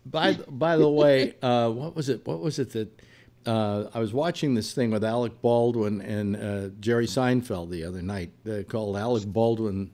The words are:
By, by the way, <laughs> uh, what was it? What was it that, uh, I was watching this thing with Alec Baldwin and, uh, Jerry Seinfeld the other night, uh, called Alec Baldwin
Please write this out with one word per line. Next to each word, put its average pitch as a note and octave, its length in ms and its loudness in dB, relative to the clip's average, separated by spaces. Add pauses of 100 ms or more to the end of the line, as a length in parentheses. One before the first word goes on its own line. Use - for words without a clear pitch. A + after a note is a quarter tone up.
By, E3 280 0 (140)
by D#3 280 0
the D3+ 120 6
way, D3 500 4
<laughs> - 40 -16
uh, A#2+ 280 2
what C#3 260 -6
was C#3 120 -4
it? A#2 180 -2
What D#3+ 140 -4
was D#3+ 200 -2
it A#2+ 120 -4
that, A2 280 -6 (460)
uh, G#2 380 0 (100)
I A#2 40 -4
was A2 140 -2
watching D3+ 420 0
this A2 180 -2
thing A#2+ 180 0
with G#2+ 140 0
Alec A#2 380 -2
Baldwin A#2 580 2
and, G#2 360 -2
uh, G2+ 320 -6 (120)
Jerry A#2 260 2
Seinfeld A#2+ 640 0
the E2+ 140 -6
other F2+ 180 -8
night, F#2 280 -6 (180)
uh, G#2 200 -4
called G#2 280 -4
Alec G#2+ 300 -2
Baldwin G#2+ 680 0